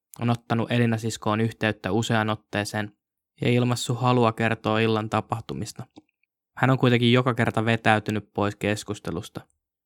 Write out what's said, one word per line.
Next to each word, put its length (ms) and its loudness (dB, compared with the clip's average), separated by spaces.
on 100 -2
ottanut 420 -2
Elina-siskoon 680 0
yhteyttä 500 -2
useaan 380 0
otteeseen 680 -6
ja 100 2
ilmassut 500 0
halua 320 4
kertoa 460 -2
illan 300 0
tapahtumista. 800 -6
Hän 120 2
on 80 2
kuitenkin 360 4
joka 200 2
kerta 320 0
vetäytynyt 680 0
pois 220 -2
keskustelusta. 840 -6